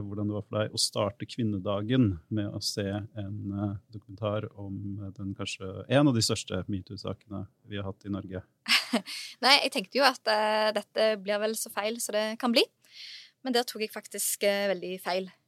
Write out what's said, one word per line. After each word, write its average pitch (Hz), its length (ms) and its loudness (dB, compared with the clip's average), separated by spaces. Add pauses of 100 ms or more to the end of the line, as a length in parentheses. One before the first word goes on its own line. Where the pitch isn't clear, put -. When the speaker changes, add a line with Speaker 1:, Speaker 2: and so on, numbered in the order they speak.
Speaker 1:
hvordan 104 240 -4
det 104 80 -2
var 101 80 -6
for 107 140 -2
deg 107 180 -2
å - 20 0
starte - 480 -2
kvinnedagen 104 800 2 (220)
med 104 260 -2
å 104 80 -6
se - 240 -2
en, 104 540 -6 (100)
eh, 101 240 -2 (160)
dokumentar 104 640 -4
om, 98 220 -8 (260)
eh, 98 140 -8
den 98 180 -6
kanskje 95 540 -8
en 143 180 6
av 135 60 6
de 113 80 4
største 98 480 0
metoo-sakene 98 800 -6 (200)
vi 101 140 -8
har - 20 -8
hatt 98 220 -10
i 101 40 -6
Norge. 92 340 -6 (220)
Speaker 2:
<laughs> - 380 0 (380)
Nei, 269 220 8
jeg 277 80 0
tenkte 233 280 -2
jo 277 40 6
at, 262 240 4
eh, 214 440 4
dette 214 500 0
blir 202 180 0
vel 220 120 0
så 226 180 -4
feil 220 300 -2
som - 140 -4
det 214 260 0
kan 233 140 2
bli. 294 100 6 (800)
Men 262 80 -2
der 240 160 4
tok 214 140 -8
jeg 214 100 -4
faktisk, - 560 -4
eh, 202 240 2
veldig 180 320 -4
feil 185 220 0 (220)